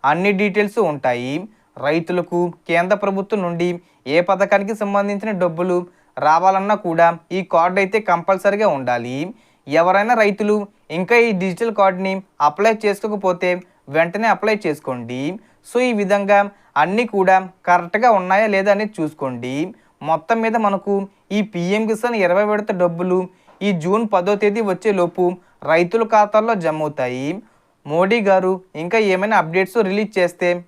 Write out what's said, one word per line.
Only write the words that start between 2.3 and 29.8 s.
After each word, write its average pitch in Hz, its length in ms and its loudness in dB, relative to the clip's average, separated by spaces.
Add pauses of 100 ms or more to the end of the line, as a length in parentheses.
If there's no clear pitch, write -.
కేంద్ర 175 340 2
ప్రభుత్వం 196 420 -4
నుండి 170 240 -2 (460)
ఏ - 20 6 (120)
పథకానికి 196 520 2
సంబంధించిన 202 500 -2 (120)
డబ్బులు 175 340 0 (500)
రావాలన్నా 190 480 2 (120)
కూడా 170 200 4 (300)
ఈ - 20 0 (140)
కార్డు 180 300 2
అయితే 190 140 -2 (140)
కంపల్సరీగా 196 560 2 (100)
ఉండాలి. 123 400 -4 (500)
ఎవరైనా 185 540 2
రైతులు 208 340 0 (420)
ఇంకా 185 180 0 (120)
ఈ 226 120 0
డిజిటల్ 190 400 -4
కార్డుని 190 340 2 (340)
అప్లై 208 240 2 (120)
చేసుకోకపోతే 196 640 -2 (460)
వెంటనే 175 400 0
అప్లై 214 200 0 (100)
చేసుకోండి. 127 540 -6 (500)
So, - 80 -4 (100)
ఈ 247 40 0 (100)
విధంగా 202 360 2 (460)
అన్నీ 196 200 0 (120)
కూడా 190 200 4 (320)
కరెక్ట్గా 175 420 2 (100)
ఉన్నాయా 190 340 2
లేదా 190 220 2
అనేది 214 240 -4
చూసుకోండి. 131 560 -6 (540)
మొత్తం 165 340 0
మీద 226 120 -2 (120)
మనకు 196 260 -2 (440)
ఈ 214 40 0 (120)
పీఎం 185 360 -2
కిసాన్ 226 360 -2
ఇరవై 185 260 2
విడత 208 200 -2 (120)
డబ్బులు 180 340 0 (500)
ఈ 208 40 2 (120)
జూన్ 208 300 0
పదో 196 300 2
తేదీ 208 280 0
వచ్చేలోపు 180 540 0 (460)
రైతుల 175 320 2 (100)
ఖాతాల్లో 214 420 4 (100)
జమ 156 200 -2
అవుతాయి. 131 420 -4 (580)
మోడీ 180 320 0 (120)
గారు 185 240 4 (300)
ఇంకా 175 140 -2 (160)
ఏమైనా 208 280 0
అప్‌డేట్స్ 185 360 -2 (120)